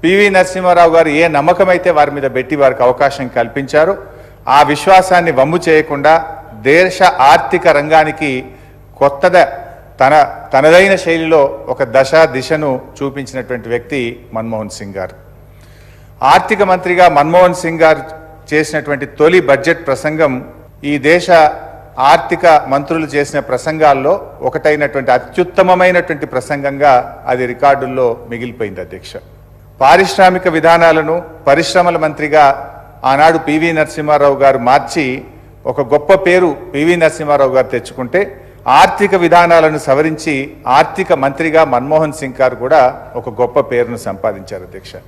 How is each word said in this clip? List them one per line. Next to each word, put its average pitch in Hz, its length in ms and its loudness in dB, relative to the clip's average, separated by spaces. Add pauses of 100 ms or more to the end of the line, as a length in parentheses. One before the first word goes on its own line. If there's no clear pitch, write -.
పివి 196 260 2
నరసింహారావు 180 640 2
గారు 165 140 4
ఏ 156 200 0
నమ్మకం 170 400 0
అయితే 180 220 0
వారి 147 200 2
మీద 143 120 -8
పెట్టి 127 340 -4
వారికి 131 260 2
అవకాశం 127 540 0
కల్పించారో, 143 600 -2 (520)
ఆ 139 140 4
విశ్వాసాన్ని 175 720 2
వమ్ము 143 260 0 (100)
చేయకుండా 156 580 2 (280)
దేశ 160 480 0
ఆర్థిక 170 640 2
రంగానికి 151 800 0 (500)
కొత్తద-, 170 500 2 (540)
తన, 139 280 4 (240)
తనదైన 175 440 4
శైలిలో 165 720 0
ఒక 131 140 -4
దశ, 127 320 0
దిశను 151 680 0 (220)
చూపించినటువంటి 127 680 -10
వ్యక్తి 120 640 -6
మన్మోహన్ 113 380 -8
సింగ్ 101 240 -16
గారు. 92 220 -10 (1080)
ఆర్థిక 185 400 2
మంత్రిగా 180 460 2
మన్మోహన్ 165 460 2
సింగ్ 165 260 -6
గారు 156 220 2 (520)
చేసినటువంటి 147 520 -4
తొలి 170 340 2
బడ్జెట్ 147 460 0
ప్రసంగం 139 640 -4 (360)
ఈ 143 140 -4
దేశ 170 320 0 (680)
ఆర్థిక 165 480 0
మంత్రులు 147 600 0
చేసిన 143 340 -4
ప్రసంగాల్లో 139 920 -2 (100)
ఒకటైనటువంటి 143 680 -2
అత్యుత్తమమైనటువంటి 180 1160 0
ప్రసంగంగా 139 1000 -2
అది 127 200 -4
రికార్డుల్లో 127 680 -2 (140)
మిగిలిపోయింది, 113 500 -10
అధ్యక్ష. 87 320 -16 (680)
పారిశ్రామిక 185 680 4
విధానాలను 165 760 2 (240)
పరిశ్రమల 170 500 0
మంత్రిగా 151 480 0 (600)
ఆనాడు 151 340 2
పివి 156 340 -2
నరసింహారావు 147 640 0
గారు 135 220 2
మార్చి 131 640 -2 (420)
ఒక 135 140 -6 (120)
గొప్ప 147 220 2
పేరు 180 420 0 (180)
పివి 160 220 0
నరసింహారావు 147 540 0
గారు 131 160 0
తెచ్చుకుంటే, 127 540 -6 (480)
ఆర్థిక 185 460 2
విధానాలను 170 640 4
సవరించి 147 760 -4 (140)
ఆర్థిక 160 460 0
మంత్రిగా 156 520 0
మన్మోహన్ 143 480 -2
సింగ్ 135 280 -10
గారు 127 140 0
కూడా 127 480 0 (140)
ఒక 120 240 -10
గొప్ప 123 200 0
పేరును 120 360 -4
సంపాదించారు, 98 640 -8
అధ్యక్ష. 92 300 -20 (160)